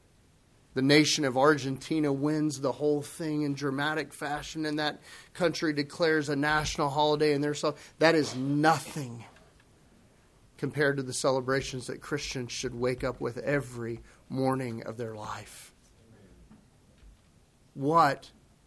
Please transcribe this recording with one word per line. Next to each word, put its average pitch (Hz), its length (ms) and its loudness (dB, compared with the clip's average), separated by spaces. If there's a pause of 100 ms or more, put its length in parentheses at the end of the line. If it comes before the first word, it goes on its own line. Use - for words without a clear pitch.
(760)
the 131 80 0
nation 147 440 6
of 127 100 0
Argentina 143 760 2
wins 151 480 0
the 135 120 0
whole 147 300 0
thing 151 400 -4
in 143 100 0
dramatic 143 640 -4
fashion, 147 500 -6
and 151 140 -4
that 151 240 -4 (320)
country 160 400 0
declares 151 560 0
a 143 40 -2
national 151 540 0
holiday, 151 460 2
and 143 100 0
they're 147 80 0
so, 147 220 -2 (240)
that 165 160 6
is 127 200 2
nothing 139 880 0 (1300)
compared 139 400 0
to 135 60 -2
the 127 100 -8
celebrations 131 760 0
that - 120 -10
Christians - 520 -6
should - 220 -6
wake 123 300 -2
up 123 160 -6
with 123 160 -4
every 120 640 -4 (300)
morning 131 540 -2
of 113 120 -10
their 113 180 -8
life. 107 600 -14 (2000)
What 147 560 2 (360)